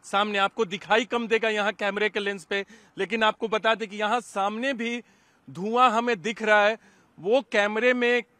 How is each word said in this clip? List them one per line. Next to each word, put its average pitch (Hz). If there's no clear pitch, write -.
सामने 208
आपको 196
दिखाई 202
कम 233
देगा 226
यहाँ 214
कैमरे 208
के 214
लेंस 202
पे, 196
लेकिन 202
आपको 214
बता 220
दें 208
कि 208
यहाँ 214
सामने 220
भी 233
धुआं 220
हमें 233
दिख 220
रहा 214
है, 220
वो 208
कैमरे 220
में 240